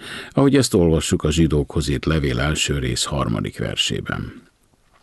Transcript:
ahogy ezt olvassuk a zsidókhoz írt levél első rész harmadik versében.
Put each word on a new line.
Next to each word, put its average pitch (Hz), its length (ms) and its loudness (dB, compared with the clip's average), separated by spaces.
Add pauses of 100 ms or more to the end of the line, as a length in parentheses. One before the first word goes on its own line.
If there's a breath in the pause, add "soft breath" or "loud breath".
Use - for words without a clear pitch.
(320 loud breath)
ahogy 139 240 4
ezt 131 180 2
olvassuk 85 500 4
a 78 80 2
zsidókhoz 76 580 2
írt 67 160 -4
levél 71 340 0
első 73 380 -2
rész 62 260 -2
harmadik 57 540 -4
versében. - 920 -6 (560)